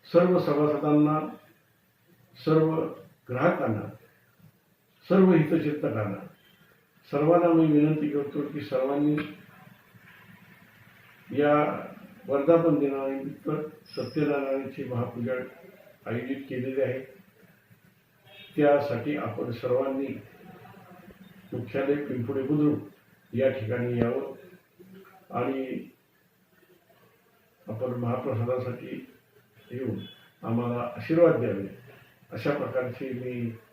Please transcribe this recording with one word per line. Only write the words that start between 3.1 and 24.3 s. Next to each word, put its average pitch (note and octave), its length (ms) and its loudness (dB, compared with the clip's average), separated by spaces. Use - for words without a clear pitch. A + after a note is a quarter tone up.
ग्राहकांना, B2 600 0
सर्व F#3 240 8
हितचिंतकांना, C#3+ 920 0
सर्वांना E3 420 4
मी E3 120 6
विनंती D3+ 440 4
करतो C#3+ 320 -4
की C#3 200 -8
सर्वांनी C#3+ 560 0
या D3 480 2
वर्धापन D3+ 520 4
दिनानिमित्त C3+ 720 -4
सत्यनारायणाची C#3 1000 -4
महापूजा A#2+ 500 -4
आयोजित B2+ 300 -6
केलेली C3 460 -4
आहे. - 180 0
त्यासाठी C#3+ 640 2
आपण A#2 340 -6
सर्वांनी C3+ 680 -2
मुख्यालय C#3 520 -2
पिंपळे C3 380 -4
बुद्रुक D3 360 2
या C3 160 2
ठिकाणी A#2+ 500 -2
यावं A#2 340 -2